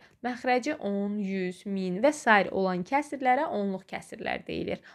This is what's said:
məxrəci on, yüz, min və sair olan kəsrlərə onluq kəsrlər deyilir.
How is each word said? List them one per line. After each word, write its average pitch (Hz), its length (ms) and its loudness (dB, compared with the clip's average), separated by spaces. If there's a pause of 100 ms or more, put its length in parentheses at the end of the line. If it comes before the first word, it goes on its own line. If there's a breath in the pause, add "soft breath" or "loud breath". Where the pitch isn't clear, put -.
(200 soft breath)
məxrəci 247 580 0
on, 202 400 -2
yüz, 190 480 -4
min 190 340 -2
və 285 140 4
sair 214 400 4
olan 185 320 0
kəsrlərə 269 640 2
onluq 196 340 -2
kəsrlər - 640 -6
deyilir. - 480 -4